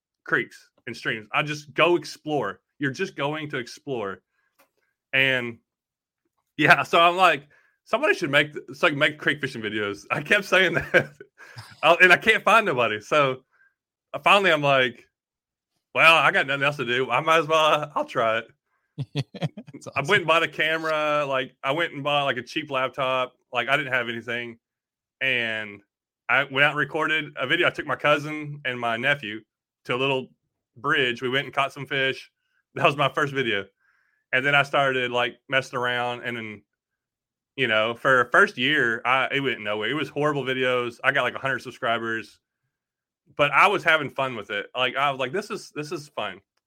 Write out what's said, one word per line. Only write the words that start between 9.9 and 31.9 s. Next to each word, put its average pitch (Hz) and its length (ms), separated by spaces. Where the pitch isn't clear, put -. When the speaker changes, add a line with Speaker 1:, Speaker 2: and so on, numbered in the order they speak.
Speaker 1:
I 160 100
kept 202 240
saying 180 280
<laughs> - 200
that. - 180
Uh, 165 180
and 180 120
I 170 40
can't 208 260
find 214 220
nobody. 117 360
So, 143 420
uh, - 60
finally, 190 320
I'm 151 100
like, 135 440
"Well, 160 220
I 151 160
got 180 160
nothing 139 160
else 143 140
to 131 80
do. 123 260
I 123 80
might 160 200
as 151 80
well, 156 180
uh, 151 300
I'll 294 100
try 113 340
it." 117 80
Speaker 2:
<laughs> 143 280
That's - 140
Speaker 1:
I - 120
Speaker 2:
awesome. 143 80
Speaker 1:
went 202 140
and 165 60
bought 165 160
a 160 40
camera. 156 800
Like, 131 360
I 135 80
went 160 220
and 143 100
bought, 143 220
like, 131 120
a 120 60
cheap 147 280
laptop. 131 640
Like, 120 180
I 139 80
didn't 135 160
have 120 160
anything. 117 480
And 113 600
I 127 160
went 139 180
out 151 80
and 143 80
recorded 151 580
a 127 100
video. 165 200
I - 20
took - 160
my 139 100
cousin 147 720
and 123 140
my 117 180
nephew 120 440
to 127 100
a - 20
little 131 320
bridge. 123 460
We 131 80
went 135 160
and 127 80
caught 139 200
some 139 120
fish. 135 460